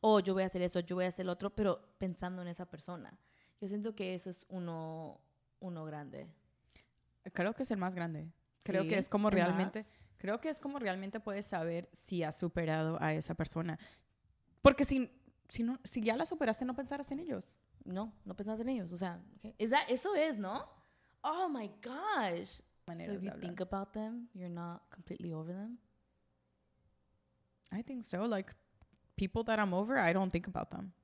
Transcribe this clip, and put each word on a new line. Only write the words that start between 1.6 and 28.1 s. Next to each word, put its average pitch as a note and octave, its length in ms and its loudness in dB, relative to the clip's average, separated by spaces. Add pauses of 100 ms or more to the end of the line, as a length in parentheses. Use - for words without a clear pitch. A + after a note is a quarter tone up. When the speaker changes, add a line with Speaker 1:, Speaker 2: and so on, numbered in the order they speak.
Speaker 1:
pensando F3+ 440 -4
en F3 60 -8
esa F3 180 -8
persona. D#3+ 520 -14 (440)
Yo G3+ 60 -6
siento G#3 260 -4
que F#3 200 -2
eso F3+ 140 -6
es - 200 -12
uno, D#3+ 760 -8 (380)
uno E3+ 260 -8
grande. D3 420 -10 (1040)
Speaker 2:
Creo F#3+ 220 0
que - 80 -4
es B3+ 80 -2
el G#3+ 80 0
más F#3 160 -2
grande. E3 360 -4 (320)
Creo F3 200 2
Speaker 1:
¿Sí? D#3+ 80 0
Speaker 2:
que F#3 80 2
es F#3+ 100 0
como G#3 200 4
Speaker 1:
¿El G3+ 60 4
Speaker 2:
realmente, F#3 500 4
Speaker 1:
más? - 40 -20 (300)
Speaker 2:
creo G#3 220 -2
que D#4+ 100 -2
es C#4+ 100 -4
como C#4+ 180 -6
realmente G3 400 -2
puedes G3+ 280 -6
saber E3+ 460 -2
si - 300 -4
has D#3 140 -2
superado D#3+ 640 0
a D#3 140 4
esa D#3 200 -2
persona. E3 440 -2 (840)
Porque C#4 220 12
si, C4 260 2 (380)
si - 140 -4
no, A#3+ 220 0
si - 160 -4
ya A3 160 4
la D#4 100 2
superaste, C4 380 2
no B3+ 100 -2
pensarás C#4 380 -6
en C#4 80 -4
ellos. E4 380 -6 (260)
Speaker 1:
No, G3 300 -6 (100)
no F#3+ 100 -8
pensarás G#3+ 260 -4
en A#3 100 -2
ellos. G3 220 -2
O F3+ 40 -8
sea, F3 260 -4 (180)
¿qué? G#3+ 180 -16
Esa, A3+ 240 4
eso D4+ 320 2
es, D4+ 240 4
¿no? G#3 280 -4 (560)
Oh E4+ 280 0
my A#3 180 -4 (140)
gosh. A#3+ 800 -2 (260)
Speaker 2:
Maneras E3+ 220 -8
Speaker 1:
So G#3 60 -4
if F#3+ 60 -6
Speaker 2:
de F#3+ 60 -4
Speaker 1:
you G3+ 60 -4
Speaker 2:
hablar. - 80 -10
Speaker 1:
think F3 200 -6
about G3 320 -4
them, A#3 420 -6
you're F3+ 140 -8
not E3+ 420 -8
completely - 420 -8
over D#3+ 220 -6
them? A3 240 -8 (1900)
Speaker 2:
I G#3 100 -4
think B3 220 -8
so. F#3 220 -2